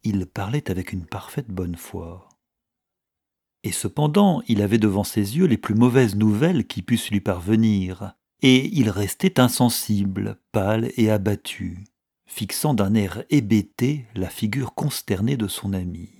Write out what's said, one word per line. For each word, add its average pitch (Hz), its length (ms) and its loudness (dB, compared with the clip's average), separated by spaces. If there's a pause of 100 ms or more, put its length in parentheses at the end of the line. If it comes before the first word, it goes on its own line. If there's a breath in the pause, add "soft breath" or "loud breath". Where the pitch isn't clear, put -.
il 98 220 0
parlait 104 460 -4
avec 90 220 -4
une 90 120 -6
parfaite - 460 -10
bonne 90 240 -6
foi. 87 520 -14 (1300)
Et 107 100 -6
cependant, 151 760 2
il 104 160 2
avait 104 160 2
devant 104 240 2
ses 104 340 -2
yeux 185 80 4
les 120 140 2
plus - 160 -2
mauvaises 120 400 4
nouvelles 110 500 2
qui - 160 -10
pussent 113 300 -2
lui 101 100 0
parvenir, 98 920 0 (260)
et 131 320 8
il 127 160 2
restait 101 500 -2
insensible, 107 1000 0 (140)
pâle 107 440 0
et 107 140 4
abattu, 98 720 -4 (420)
fixant - 480 -4
d'un 104 220 2
air 101 340 -2
hébété 120 840 0
la 92 140 -4
figure 110 440 -4
consternée 123 640 -2
de 110 100 -2
son 98 240 -6
ami. 87 380 -6 (100)